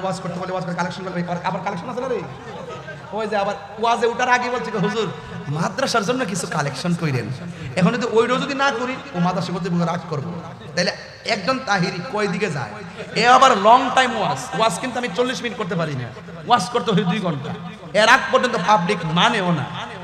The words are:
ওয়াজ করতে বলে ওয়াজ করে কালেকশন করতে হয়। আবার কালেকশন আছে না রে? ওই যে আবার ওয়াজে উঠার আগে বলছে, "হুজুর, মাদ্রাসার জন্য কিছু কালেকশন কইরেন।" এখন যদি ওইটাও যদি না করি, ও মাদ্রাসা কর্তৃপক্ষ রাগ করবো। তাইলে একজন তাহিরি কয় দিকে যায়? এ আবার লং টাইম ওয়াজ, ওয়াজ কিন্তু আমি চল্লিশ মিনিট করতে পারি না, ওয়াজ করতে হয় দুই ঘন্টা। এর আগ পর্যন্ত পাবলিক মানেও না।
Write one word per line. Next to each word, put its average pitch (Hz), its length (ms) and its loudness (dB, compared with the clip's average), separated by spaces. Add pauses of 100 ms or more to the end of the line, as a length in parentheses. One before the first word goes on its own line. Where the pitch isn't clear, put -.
ওয়াজ 190 160 -2
করতে 175 200 -6
বলে 185 120 -6
ওয়াজ 185 140 -4
করে 175 100 -6
কালেকশন 180 280 -4
করতে 180 200 -4
হয়। 175 200 -2
আবার 185 200 -2
কালেকশন 208 260 -6
আছে 240 120 -6
না 262 60 -4
রে? 226 140 -2 (880)
ওই 214 160 -4
যে 208 100 -2
আবার 196 180 0 (240)
ওয়াজে 226 280 2
উঠার 247 220 2
আগে 247 200 4
বলছে, 220 280 -2
"হুজুর, 208 340 0 (360)
মাদ্রাসার 208 580 0
জন্য 247 200 0
কিছু 185 220 -4
কালেকশন 156 480 0
কইরেন।" 127 340 0 (460)
এখন 190 160 4
যদি 247 200 -2
ওইটাও 240 260 4
যদি 277 160 -2
না 277 180 2
করি, 247 240 -4 (200)
ও 180 40 -2
মাদ্রাসা 175 340 0
কর্তৃপক্ষ 175 380 0
রাগ 175 80 -2 (100)
করবো। 160 220 -4 (440)
তাইলে 269 160 0 (340)
একজন 226 400 0
তাহিরি 190 340 0 (120)
কয় 208 160 0
দিকে 196 220 0
যায়? 127 220 -4 (440)
এ 220 120 4
আবার 254 300 10
লং 240 380 8
টাইম 247 220 4
ওয়াজ, 170 420 -2
ওয়াজ 220 220 2
কিন্তু 254 180 -4
আমি 240 160 -4
চল্লিশ 247 260 0
মিনিট 226 160 -6
করতে 190 180 -2
পারি 160 180 0
না, 123 140 -6 (400)
ওয়াজ 233 220 2
করতে 226 220 -2
হয় 208 120 2
দুই 208 160 -2
ঘন্টা। 156 300 -4 (500)
এর 220 100 6
আগ 254 100 8 (120)
পর্যন্ত 240 260 4 (100)
পাবলিক 202 360 4
মানেও 180 480 2
না। 139 140 0 (380)